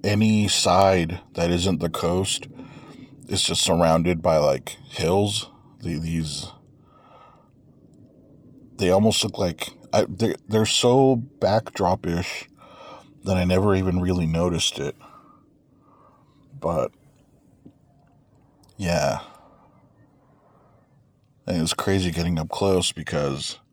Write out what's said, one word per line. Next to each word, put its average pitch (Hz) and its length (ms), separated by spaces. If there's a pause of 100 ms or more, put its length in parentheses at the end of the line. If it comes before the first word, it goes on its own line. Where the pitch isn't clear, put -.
any 107 440
side 92 720 (140)
that 85 160
isn't 87 300
the 85 100
coast, 90 580 (800)
is - 140
just - 200
surrounded 85 600
by, 82 140
like, 71 400 (120)
hills. 101 640 (300)
The-, 80 180
these, 80 500 (2250)
they 90 140
almost 107 340
look 98 140
like, 87 320 (220)
I, 107 160
they're, 98 280 (120)
they're 110 180
so 131 500
backdrop-ish 95 1300 (760)
that 95 120
I 90 80
never 95 300
even 92 260
really 90 260
noticed 82 520
it. - 180 (1600)
But, 78 340 (1800)
yeah. 85 440 (2250)
And 95 100
it 82 40
was 80 140
crazy 95 360
getting 82 280
up 78 100
close 95 440
because 73 680 (140)